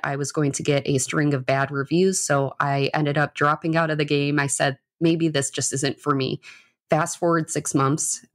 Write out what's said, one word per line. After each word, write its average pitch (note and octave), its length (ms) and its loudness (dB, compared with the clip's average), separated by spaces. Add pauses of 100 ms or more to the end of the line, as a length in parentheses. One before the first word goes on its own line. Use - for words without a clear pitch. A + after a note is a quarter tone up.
I C#3+ 100 -4
was C#3 160 -6
going D3 220 0
to - 100 -6
get C#3+ 240 0
a C#3+ 120 2
string D3 340 0
of C3 120 -2
bad C3+ 240 0
reviews. E3 540 0
So C#3 380 0
I C#3 320 0
ended D3 240 0
up D3 180 0
dropping D#3 400 0
out E3 160 2
of D3+ 60 -2
the D3+ 80 0
game. C#3+ 340 0
I C#3 80 0
said, C#3 320 0 (220)
"Maybe E3 260 2
this C#3+ 240 -2
just - 220 -4
isn't C#3 260 -2
for C#3+ 160 -2
me." - 240 -4 (520)
Fast D#3+ 260 0
forward E3 320 0
six - 240 -6
months C#3 500 0 (120)